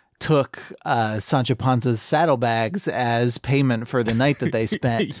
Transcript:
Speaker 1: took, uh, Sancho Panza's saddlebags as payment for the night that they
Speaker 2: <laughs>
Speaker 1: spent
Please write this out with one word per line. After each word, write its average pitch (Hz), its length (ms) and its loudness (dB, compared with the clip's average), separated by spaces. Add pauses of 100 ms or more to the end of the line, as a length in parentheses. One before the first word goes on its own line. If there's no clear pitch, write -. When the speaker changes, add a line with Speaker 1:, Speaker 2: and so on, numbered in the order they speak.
(200)
Speaker 1:
took, 143 400 0 (240)
uh, 113 340 0
Sancho 123 380 0
Panza's 127 460 0
saddlebags 123 880 0
as 120 480 0
payment 127 500 0
for 123 160 0
the 113 100 -2
night 135 260 2
that 117 120 -2
they 113 140 -2
Speaker 2:
<laughs> - 20 -2
Speaker 1:
spent 117 540 -2